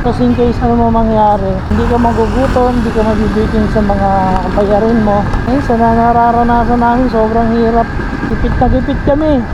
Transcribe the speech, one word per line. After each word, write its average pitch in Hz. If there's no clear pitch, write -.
Kasi 247
in 240
case 240
ano 233
mo 233
mangyari, 214
hindi 214
ka 240
magugutom, 240
hindi 226
ka 220
mabibitin 214
sa 220
mga 202
bayarin 208
mo. 208
Eh, 277
sa 240
nararanasan 233
namin, 240
sobrang 226
hirap. 233
Gipit -
na 254
gipit 254
kami. 285